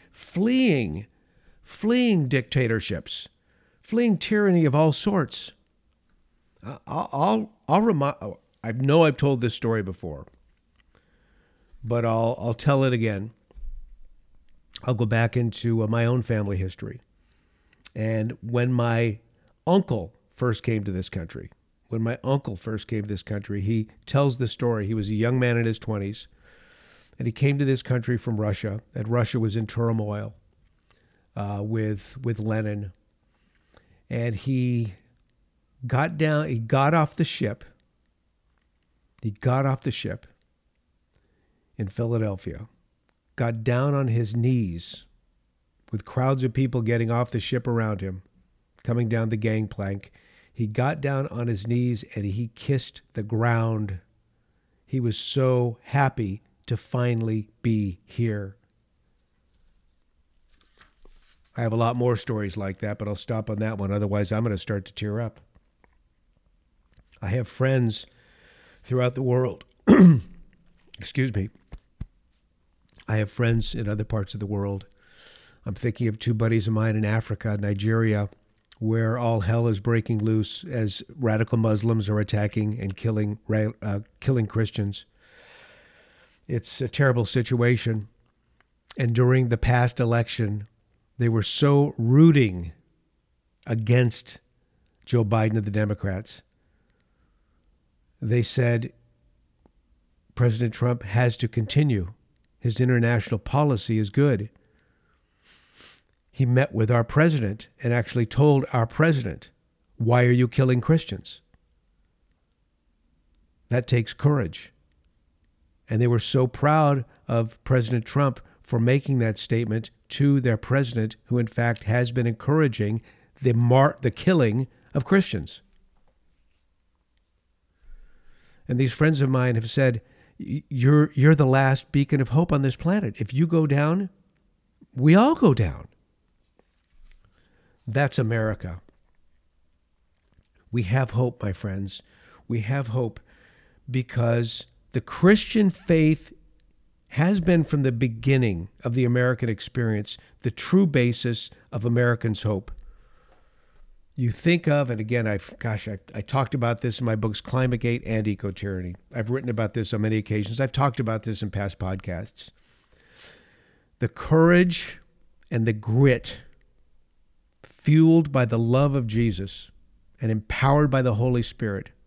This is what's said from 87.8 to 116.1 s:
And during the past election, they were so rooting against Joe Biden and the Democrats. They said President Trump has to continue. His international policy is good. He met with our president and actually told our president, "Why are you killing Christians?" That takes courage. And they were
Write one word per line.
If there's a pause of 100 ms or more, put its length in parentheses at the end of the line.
And
during
the
past
election, (500)
they
were
so
rooting (960)
against (640)
Joe
Biden
and
the
Democrats. (1800)
They
said (1400)
President
Trump
has
to
continue. (460)
His
international
policy
is
good. (1800)
He
met
with
our
president (160)
and
actually
told
our
president, (480)
"Why
are
you
killing
Christians?" (2250)
That
takes
courage. (1200)
And
they
were